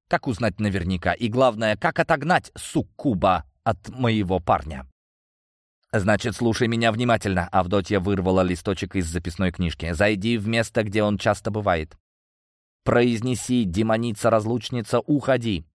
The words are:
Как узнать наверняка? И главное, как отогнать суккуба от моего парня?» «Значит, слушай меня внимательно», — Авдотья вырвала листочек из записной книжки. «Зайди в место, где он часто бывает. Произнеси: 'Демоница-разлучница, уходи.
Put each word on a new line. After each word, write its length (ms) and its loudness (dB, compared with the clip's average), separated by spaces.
Как 200 -2
узнать 320 -2
наверняка? 540 -2
И 140 -2
главное, 480 2
как 220 -2
отогнать 560 0
суккуба 880 -2
от 240 -2
моего 500 0
парня?» 500 -4
«Значит, 380 0
слушай 320 0
меня 240 2
внимательно», — 640 0
Авдотья 480 2
вырвала 400 2
листочек 560 -2
из 100 0
записной 460 -4
книжки. 400 -4
«Зайди 460 2
в 100 -4
место, 340 0
где 220 0
он 140 2
часто 340 0
бывает. 440 -2
Произнеси: 800 2
'Демоница-разлучница, 1300 0
уходи. 680 0